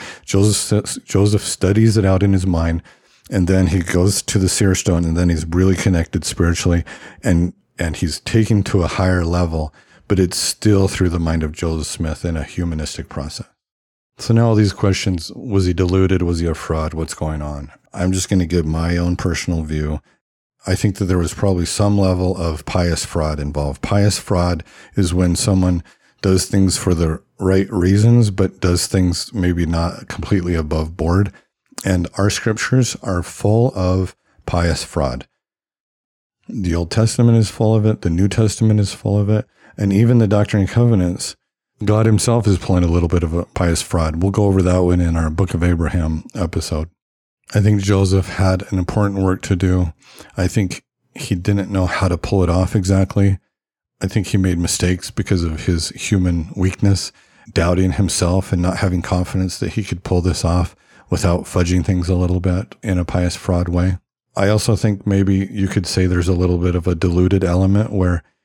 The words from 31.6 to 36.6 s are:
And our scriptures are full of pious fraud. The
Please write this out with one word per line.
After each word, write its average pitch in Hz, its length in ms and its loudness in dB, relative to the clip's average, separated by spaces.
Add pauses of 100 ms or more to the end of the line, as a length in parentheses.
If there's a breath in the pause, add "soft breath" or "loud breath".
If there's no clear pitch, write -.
And 90 240 0 (100)
our 101 120 2
scriptures 117 720 -2
are 90 200 -4
full 117 520 0
of 92 400 0 (300)
pious 85 400 -2
fraud. 65 420 -4 (1200)
The 90 280 -4